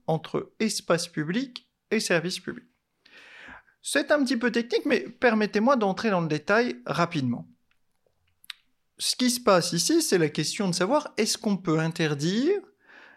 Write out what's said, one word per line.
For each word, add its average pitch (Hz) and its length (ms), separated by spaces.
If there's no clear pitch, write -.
entre - 500
espace 175 480
public 185 640
et 220 80
service 180 400
public. - 260
C'est 302 280
un 294 140
petit 254 120
peu 233 140
technique, 233 340
mais 262 140
permettez-moi 220 800
d'entrer 208 340
dans 185 100
le 165 60
détail 202 480
rapidement. 139 600
Ce - 160
qui 254 160
se 240 80
passe 175 340
ici, 302 300
c'est 202 160
la 156 100
question 160 400
de 175 60
savoir 196 440
est-ce 220 200
qu'on 202 180
peut 165 220
interdire 165 800